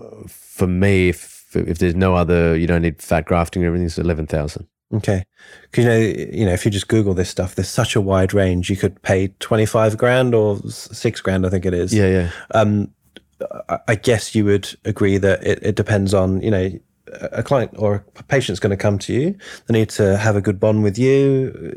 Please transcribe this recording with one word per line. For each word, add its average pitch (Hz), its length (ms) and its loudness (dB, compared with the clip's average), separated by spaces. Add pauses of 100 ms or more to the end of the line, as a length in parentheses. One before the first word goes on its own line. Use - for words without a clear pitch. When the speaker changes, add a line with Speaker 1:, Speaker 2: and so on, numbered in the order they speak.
(280)
Speaker 1:
for - 400 -4
me, 92 420 4
if, - 460 -8
if 85 240 -2
there's 87 160 2
no 92 200 4
other, 85 420 2
you 82 100 0
don't 85 140 2
need 82 200 -2
fat 82 240 0
grafting 87 380 0
or 87 40 0
everything, 87 200 0
it's 80 100 -6
eleven 80 300 -2
thousand. 76 400 -6 (260)
Speaker 2:
Okay. 101 300 -2 (480)
'Cause, 123 140 2
you 120 40 4
know, 113 80 4
you 107 480 -2
know, 90 80 2
if 90 120 -2
you 110 60 2
just 98 160 -4
Google 104 260 2
this 90 160 0
stuff, - 260 -6
there's 95 140 -4
such - 260 -2
a 110 60 2
wide 95 320 2
range. 92 360 2
You 98 60 -2
could - 260 -4
pay 98 280 0 (100)
twenty-five 110 580 0
grand 123 380 2
or 104 300 2
s-, - 260 -14
six - 300 -4
grand, 95 240 0
I 92 40 0
think 95 160 -2
it 90 80 0
is. 90 200 -2
Speaker 1:
Yeah, 101 140 4
yeah. 90 220 2 (240)
Speaker 2:
Um, 104 380 2 (800)
I, 82 100 -4 (100)
I 117 60 2
guess 113 400 0
you 107 100 4
would 101 220 2 (180)
agree 98 320 0
that 95 280 0
it, - 160 0
it 104 140 -2
depends 98 380 0
on, 95 280 2
you 110 100 -2
know, 95 200 0 (600)
a 117 120 -6
client 135 340 0
or 104 260 0 (140)
a - 60 -20
patient's - 360 -2
gonna 98 160 0
come 101 240 0
to - 140 -8
you. 156 220 -2 (320)
They 120 120 0
need 107 120 0
to 98 260 2
have 107 180 0
a 101 60 2
good 98 180 -2
bond 107 240 2
with 101 140 0
you. 135 800 0